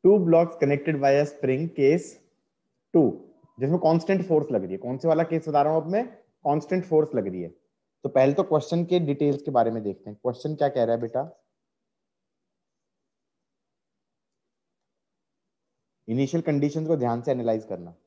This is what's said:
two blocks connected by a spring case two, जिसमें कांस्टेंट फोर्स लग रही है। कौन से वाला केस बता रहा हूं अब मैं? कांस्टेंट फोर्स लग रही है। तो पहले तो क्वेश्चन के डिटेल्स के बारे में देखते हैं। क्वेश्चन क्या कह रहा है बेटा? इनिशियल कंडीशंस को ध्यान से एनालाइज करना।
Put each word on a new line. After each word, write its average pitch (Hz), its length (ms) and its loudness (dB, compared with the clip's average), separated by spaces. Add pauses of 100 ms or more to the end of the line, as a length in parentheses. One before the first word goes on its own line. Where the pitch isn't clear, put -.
two 202 160 8
blocks 165 360 2
connected 143 420 0
by 139 160 2
a 143 120 2
spring 143 480 -4
case 147 320 2 (880)
two, 143 160 6 (480)
जिसमें 143 220 0
कांस्टेंट 170 480 0
फोर्स 151 240 0
लग 101 100 0
रही 92 100 -8
है। 95 60 -8
कौन 123 200 -8
से 165 100 -2
वाला 160 160 2
केस 165 240 -4
बता 143 140 2
रहा 156 100 2
हूं 160 80 2
अब 156 100 -10
मैं? 220 140 -2 (400)
कांस्टेंट 160 400 -2
फोर्स 156 300 0
लग 107 120 -2
रही 90 160 -8
है। 82 60 -10 (560)
तो 143 40 -4
पहले 135 260 4
तो 190 100 0
क्वेश्चन 170 400 0
के 175 160 0
डिटेल्स 143 420 0
के - 80 -6
बारे 117 200 2
में 113 120 -6
देखते 101 280 -8
हैं। 104 80 -16
क्वेश्चन 127 360 -6
क्या 143 140 0
कह 135 160 0
रहा 117 100 0
है 117 60 -4
बेटा? 123 280 -6 (4000)
इनिशियल 135 340 -2
कंडीशंस 147 460 -2
को 160 80 2
ध्यान 120 260 -2
से 143 80 -4
एनालाइज 113 340 -2
करना। 87 300 -14 (120)